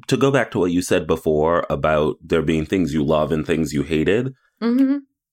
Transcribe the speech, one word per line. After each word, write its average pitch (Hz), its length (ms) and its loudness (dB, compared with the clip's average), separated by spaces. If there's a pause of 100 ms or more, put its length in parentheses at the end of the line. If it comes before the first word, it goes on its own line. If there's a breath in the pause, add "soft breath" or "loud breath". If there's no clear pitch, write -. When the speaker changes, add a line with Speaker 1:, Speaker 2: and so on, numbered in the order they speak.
Speaker 1:
to 135 80 0
go 139 140 2
back 131 220 0
to 110 60 -2
what 90 140 2
you 87 100 0
said 87 240 0
before 80 640 0
about 76 520 0
there 82 200 0
being 78 240 0
things 87 280 0
you 76 100 0
love 78 260 0
and 78 160 -2
things 78 280 -2
you 69 80 -2
hated, 87 520 0 (280)
Speaker 2:
Mm-hmm. 262 360 2 (340)